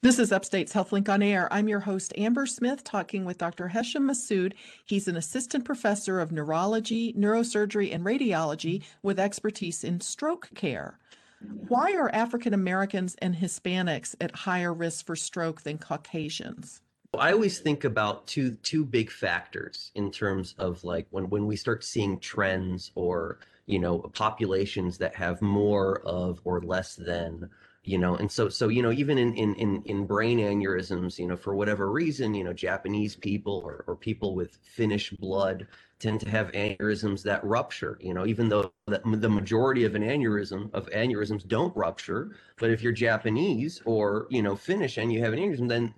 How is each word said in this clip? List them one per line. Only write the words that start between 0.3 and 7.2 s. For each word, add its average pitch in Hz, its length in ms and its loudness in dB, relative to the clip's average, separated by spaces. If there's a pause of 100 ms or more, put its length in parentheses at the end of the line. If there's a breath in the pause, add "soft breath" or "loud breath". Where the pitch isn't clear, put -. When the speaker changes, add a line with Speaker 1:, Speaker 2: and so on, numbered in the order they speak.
Speaker 1:
Upstate's 196 420 0
HealthLink 202 360 2
on 202 140 4
Air. 202 280 2
I'm 214 160 2
your 208 140 0
host, 196 360 -4
Amber 240 300 2
Smith, 254 380 -2
talking 190 400 -4
with 180 140 -6
Doctor 175 280 -4
Hesham 240 400 0
Massoud. 196 460 0 (320 loud breath)
He's 196 240 0
an 175 80 -2
assistant 240 480 -4
professor 202 560 0
of 160 100 -2
neurology, 208 840 0
neurosurgery, 208 800 2